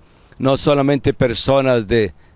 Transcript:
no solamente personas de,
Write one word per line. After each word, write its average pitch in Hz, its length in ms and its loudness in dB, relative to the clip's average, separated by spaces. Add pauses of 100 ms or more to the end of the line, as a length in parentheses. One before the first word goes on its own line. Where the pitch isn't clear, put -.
(380)
no 135 180 0
solamente 143 560 0
personas 127 760 0
de, 107 280 -2 (220)